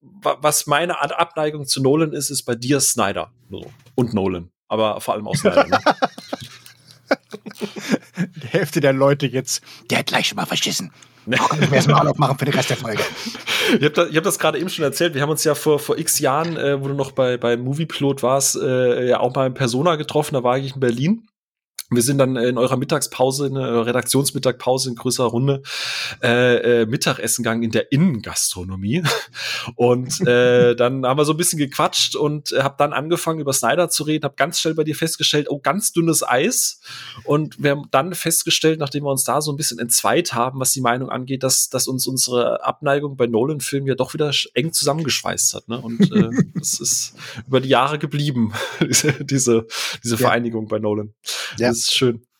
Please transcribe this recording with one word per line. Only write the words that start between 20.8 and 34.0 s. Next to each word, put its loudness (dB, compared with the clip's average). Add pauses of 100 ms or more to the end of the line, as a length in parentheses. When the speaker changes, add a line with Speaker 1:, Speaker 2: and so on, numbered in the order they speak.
Speaker 1:
Wir 4
sind 2
dann 4
in 2
eurer 2
Mittagspause, 0
in -4
der 0
Redaktionsmittagpause 0
in -6
größerer 0
Runde, 0 (640)
äh, 4
äh, 2
Mittagessen -2
gegangen 0
in -2
der 0
Innengastronomie. -2 (360)
<laughs> -8
Und, 2
äh, 6
Speaker 2:
<laughs> -12
Speaker 1:
dann 0
haben 2
wir 4
so 2
ein -2
bisschen -2
gequatscht 0
und, -2
äh, 2
hab -2
dann 2
angefangen, -2
über -2
Snyder 2
zu -2